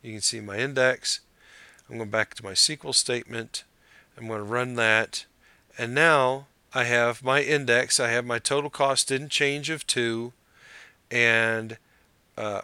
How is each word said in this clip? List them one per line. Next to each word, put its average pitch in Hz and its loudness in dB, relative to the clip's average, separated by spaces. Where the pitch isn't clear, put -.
You 113 -12
can 104 -10
see - -4
my 101 -8
index. 131 0
I'm 113 -12
going 110 -6
back 110 -2
to 110 -16
my 95 -10
S - 2
Q 151 -4
L 135 -6
statement. 117 -4
I'm 113 -12
going 110 -6
to 104 -8
run 123 -4
that. 110 2
And 117 -4
now 139 4
I 123 0
have 120 2
my 131 2
index. 127 2
I 120 2
have 120 0
my 120 -2
total 147 -2
cost 135 0
didn't 135 -2
change 143 0
of 160 -6
two. 117 -2
And, 113 0
uh, 104 -6